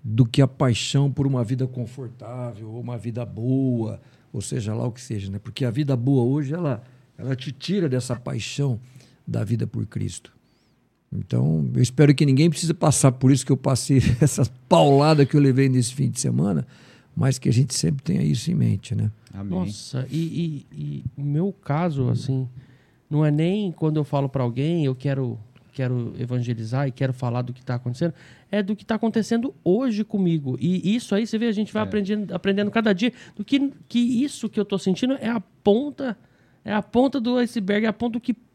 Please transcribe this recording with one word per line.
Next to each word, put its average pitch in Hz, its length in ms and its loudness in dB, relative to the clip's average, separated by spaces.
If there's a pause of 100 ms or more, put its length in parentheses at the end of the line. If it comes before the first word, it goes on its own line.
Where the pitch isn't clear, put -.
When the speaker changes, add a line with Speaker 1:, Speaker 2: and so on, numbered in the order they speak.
Speaker 1:
do 113 220 4
que 113 160 2
a 131 60 8
paixão 135 640 0
por 135 160 -2
uma 131 160 0
vida 127 240 -2
confortável, 120 1040 -10
ou 117 100 -12
uma 120 160 -10
vida 117 300 -6
boa, 117 760 0 (320)
ou - 80 -6
seja 107 320 -4
lá 120 140 -2
o 120 60 -4
que 117 80 -16
seja, 98 300 -8
né? 98 100 -6
Porque 110 240 -6
a 123 60 0
vida 135 260 0
boa 127 260 4
hoje, 135 320 0
ela, 147 280 -4 (360)
ela 127 160 -4
te 127 160 -10
tira 170 380 -2
dessa 127 260 -2
paixão 131 640 -4 (480)
da 113 160 -2
vida 110 240 -2
por 110 200 -6
Cristo. - 460 -8 (800)
Então, 135 640 0
eu 127 80 4
espero 143 320 6
que 151 100 2
ninguém 143 240 4
precise 165 240 -2
passar 147 400 4
por 131 200 4
isso 131 120 2
que - 80 -4
eu 131 40 4
passei, 135 440 2 (100)
<laughs> - 100 2
essa 143 260 4 (220)
paulada 147 580 6
que - 100 0
eu 147 40 8
levei 135 280 4
nesse 127 240 2
fim 131 160 -2
de 110 120 -6
semana, 147 460 0 (480)
mas 127 240 2
que - 100 -2
a 131 40 4
gente 131 220 2
sempre 156 280 -2
tenha - 200 0
isso 143 280 0
em - 40 0
mente, 110 400 0
né? 107 160 0 (240)
Speaker 2:
Amém. 98 240 -6
Speaker 3:
Nossa, 117 520 -6
e, 131 60 -6
e, 165 500 -4 (100)
e 147 280 -10 (120)
o 143 60 -8
meu 151 300 0
caso, 143 560 -2
assim, 127 400 -2 (600)
não 151 180 2
é 151 40 2
nem 175 420 0
quando 156 240 -2
eu 151 80 0
falo 139 240 -2
pra 131 160 -2
alguém, 143 400 0
eu 131 100 0
quero, 131 420 -4 (360)
quero 123 440 -4
evangelizar 120 680 -2
e 131 60 -4
quero 131 200 -2
falar 123 300 -4
do 123 100 -8
que - 120 -16
tá 127 100 -6
acontecendo, 127 400 -4 (360)
é 208 120 -2
do 202 140 -4
que - 100 -20
tá 226 80 -2
acontecendo 226 580 -2 (120)
hoje 214 400 2
comigo. 165 560 0
E 180 340 0
isso - 200 -4
aí, 214 120 0
você 226 120 -4
vê, 233 80 0
a 233 60 0
gente 208 200 -2
vai 214 100 -2
Speaker 2:
É. 208 40 -2
Speaker 3:
aprendendo, 208 460 -2
aprendendo 196 380 0
cada 220 220 2
dia 214 200 2 (220)
do 208 100 -10
que, 277 280 0 (160)
que 233 100 0
isso 240 500 0
que - 120 -4
eu 202 40 2
tô 202 140 -2
sentindo 220 360 0
é 220 140 -4
a 226 120 -2
ponta, 247 760 0 (480)
é - 80 -4
a 214 100 0
ponta 269 380 2
do 247 160 0
iceberg, 214 480 0
é 226 40 2
a 214 40 0
ponta 226 220 -4
do 240 60 -4
que - 160 -2 (180)